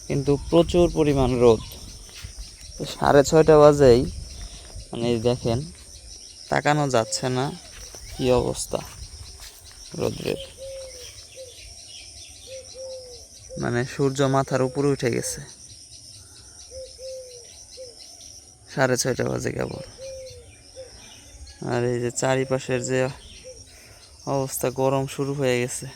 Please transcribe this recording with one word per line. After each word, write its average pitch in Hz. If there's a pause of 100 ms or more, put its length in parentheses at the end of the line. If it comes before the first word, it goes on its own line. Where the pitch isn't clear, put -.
কিন্তু 143 (180)
প্রচুর 170 (120)
পরিমাণ 139 (120)
রোদ। 113 (1120)
তো - (120)
সাড়ে 139
ছয়টা 156
বাজেই, 143 (880)
মানে, 120
এই 117 (100)
দেখেন, 120 (880)
তাকানো 143 (100)
যাচ্ছে 113 (100)
না, 131 (680)
কি - (160)
অবস্থা - (1200)
রোদ্রের, - (3250)
মানে, 123 (140)
সূর্য 139 (160)
মাথার 135
উপরে 135
উঠে 127
গেছে - (3250)
সাড়ে 127
ছয়টা 120
বাজে 123
কেবল। - (1900)
আর 120 (100)
এই 123
যে 120 (100)
চারিপাশের 131 (100)
যে 131 (1300)
অবস্থা, 135 (140)
গরম 135 (100)
শুরু 139
হয়ে 131
গেছে 131